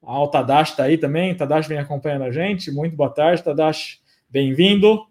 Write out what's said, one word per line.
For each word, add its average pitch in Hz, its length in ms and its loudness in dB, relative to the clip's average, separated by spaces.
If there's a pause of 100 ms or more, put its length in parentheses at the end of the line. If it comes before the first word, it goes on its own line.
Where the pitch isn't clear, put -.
Ah, 131 140 -4
o 143 60 0
Tadashi 143 480 0
tá - 80 -2
aí 151 160 2
também, 160 340 -2
Tadashi 156 340 -2
vem 151 120 -6
acompanhando 143 460 -6
a 123 60 -6
gente, 180 380 -6
muito 151 260 -6
boa 143 140 0
tarde, 165 320 0
Tadashi, 156 560 2 (320)
bem-vindo. 190 800 2